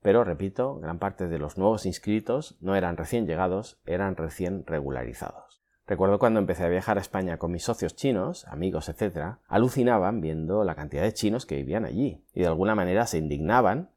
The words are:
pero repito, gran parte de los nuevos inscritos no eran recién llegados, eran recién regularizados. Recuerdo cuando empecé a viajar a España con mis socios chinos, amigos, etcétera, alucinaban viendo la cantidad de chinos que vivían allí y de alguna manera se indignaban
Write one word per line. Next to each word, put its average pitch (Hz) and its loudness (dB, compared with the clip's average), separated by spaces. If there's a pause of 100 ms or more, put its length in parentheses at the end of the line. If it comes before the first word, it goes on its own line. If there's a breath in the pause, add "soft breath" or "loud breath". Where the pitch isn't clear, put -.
pero 107 6
repito, 98 -2
gran 82 -6
parte 95 -4
de 82 -2
los 76 -6
nuevos 104 4
inscritos 107 -2
no 95 0
eran 87 2
recién 98 -2
llegados, 90 -2
eran 92 -2
recién 87 -4
regularizados. 65 -6 (440)
Recuerdo 98 4
cuando 113 4
empecé 90 0
a 85 2
viajar 92 2
a - 0
España 92 -4
con 87 -2
mis 85 -6
socios 123 -2
chinos, 131 -2
amigos, 80 -4
etcétera, 85 -4
alucinaban 117 2
viendo 80 0
la 82 0
cantidad 73 -4
de 107 0
chinos 110 -2
que - -6
vivían 73 -2
allí 90 -4 (100)
y 90 -2
de 87 4
alguna 92 2
manera 98 2
se 87 -2
indignaban 92 2